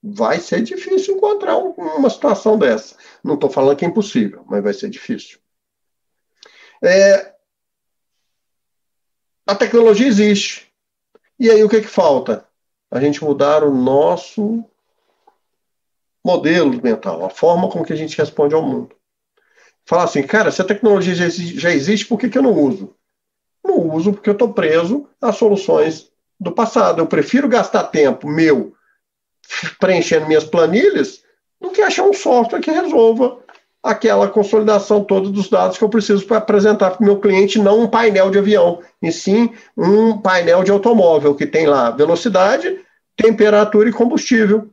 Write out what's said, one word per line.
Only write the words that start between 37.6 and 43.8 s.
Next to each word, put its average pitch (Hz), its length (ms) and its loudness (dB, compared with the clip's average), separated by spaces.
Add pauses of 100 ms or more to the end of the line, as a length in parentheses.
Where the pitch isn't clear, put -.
um 240 60 0
painel 214 440 2
de 202 80 2
avião, 190 440 2 (200)
e 165 100 -4
sim 226 400 0 (240)
um 214 400 2
painel 180 480 2
de 196 60 0
automóvel 185 640 2
que 143 120 -6
tem 156 200 0
lá 135 240 2
velocidade, 190 880 0 (340)
temperatura 208 720 2